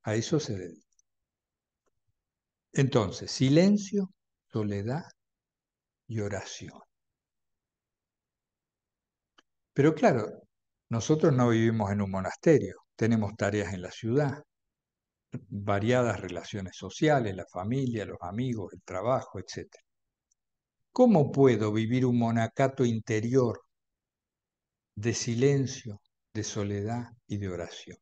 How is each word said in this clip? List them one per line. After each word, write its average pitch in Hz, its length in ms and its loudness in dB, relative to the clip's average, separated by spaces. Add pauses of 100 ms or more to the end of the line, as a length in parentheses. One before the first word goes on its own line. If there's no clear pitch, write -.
A 110 120 -4
eso 120 240 -2
se 104 200 -4
dedica. 87 280 -14 (1900)
Entonces, 117 580 0
silencio, 190 800 2 (420)
soledad 107 520 -4 (1000)
y 110 140 -6
oración. 98 580 -10 (3000)
Pero 151 220 4
claro, 156 480 0 (480)
nosotros 156 420 2
no 123 160 4
vivimos 113 420 2
en 101 120 0
un 98 80 -2
monasterio. 95 640 2 (180)
Tenemos 110 420 0
tareas 101 360 -2
en 90 100 -8
la 90 80 -10
ciudad, 135 540 -2 (1040)
variadas 104 720 0
relaciones 92 560 -10
sociales, 117 580 0
la 85 120 -10
familia, 113 580 -4
los 85 160 -12
amigos, 104 520 -6
el 87 100 -20
trabajo, 104 580 -4
etcétera. - 420 -16 (1080)
¿Cómo 180 400 6
puedo 113 400 4
vivir 113 340 0
un 120 120 2
monacato 117 680 0
interior 117 760 0 (1300)
de 110 180 -2
silencio, 123 880 -2 (320)
de 107 120 -6
soledad 107 680 -4 (160)
y 104 120 -6
de 101 100 -6
oración? 87 540 -10